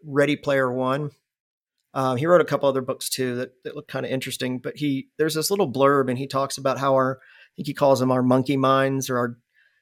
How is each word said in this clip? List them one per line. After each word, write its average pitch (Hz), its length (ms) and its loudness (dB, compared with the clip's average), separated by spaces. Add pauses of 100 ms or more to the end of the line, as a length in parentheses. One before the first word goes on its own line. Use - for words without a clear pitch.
Ready 143 320 2
Player 135 340 0
One, 127 400 -2 (800)
um, 131 220 -2
he 135 100 -2
wrote 175 140 6
a 151 60 4
couple 143 240 0
other 131 120 0
books - 280 -8
too 127 260 -4
that, 123 140 -6 (160)
that 147 100 -12
look 147 140 -16
kinda 131 200 -6
interesting, 127 500 -6
but - 180 -10
he, 139 400 -4
there's 151 160 0
this 156 180 -2
little 196 180 0
blurb 135 400 4
and 123 80 -2
he 135 100 -8
talks 135 300 -4
about 135 200 -2
how 135 160 2
our, 131 260 2
I - 380 -20
think - 100 -8
he 139 60 -8
calls 135 260 4
them 127 140 2
our 127 100 2
monkey 127 320 2
minds 135 540 0
or 127 80 -2
our 120 200 -4 (440)